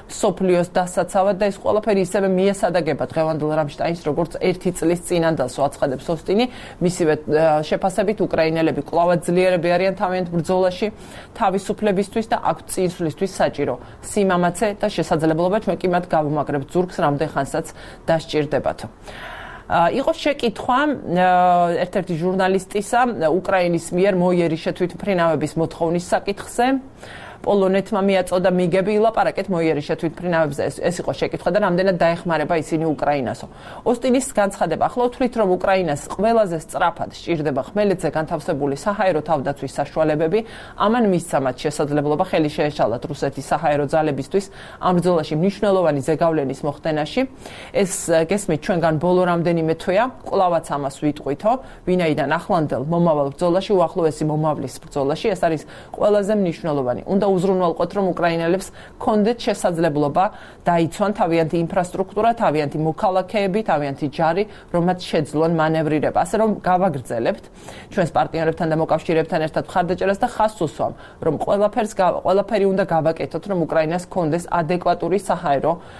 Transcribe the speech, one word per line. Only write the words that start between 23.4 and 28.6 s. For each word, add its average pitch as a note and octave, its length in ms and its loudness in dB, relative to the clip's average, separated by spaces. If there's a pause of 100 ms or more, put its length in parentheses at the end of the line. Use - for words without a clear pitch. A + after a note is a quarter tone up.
მიერ F#3+ 280 2
მოიერიშე F3 560 2
თვითმფრინავების E3+ 840 0
მოთხოვნის E3 520 -2
საკითხზე. G3+ 600 -2 (720)
პოლონეთმა F#3+ 640 2
მიაწოდა F#3 500 2
მიგები, F3+ 420 2